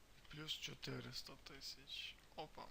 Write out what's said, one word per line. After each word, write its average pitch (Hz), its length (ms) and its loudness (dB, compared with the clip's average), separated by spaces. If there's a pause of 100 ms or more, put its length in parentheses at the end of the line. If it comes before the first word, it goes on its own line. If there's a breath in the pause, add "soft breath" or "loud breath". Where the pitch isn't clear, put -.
(280)
плюс 151 240 2
чотириста 131 920 2
тисяч. - 680 0 (220)
Опа, 151 340 0